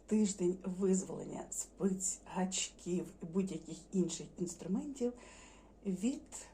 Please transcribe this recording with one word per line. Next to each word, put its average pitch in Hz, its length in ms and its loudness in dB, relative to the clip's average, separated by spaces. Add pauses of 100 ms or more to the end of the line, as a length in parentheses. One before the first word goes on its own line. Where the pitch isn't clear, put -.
тиждень 190 580 4
визволення 185 880 0
спиць, - 680 -2 (160)
гачків 185 720 0 (160)
і 185 40 -4
будь-яких 165 500 -2 (160)
інших 165 340 2 (120)
інструментів 247 760 -2 (720)
від 202 340 0 (340)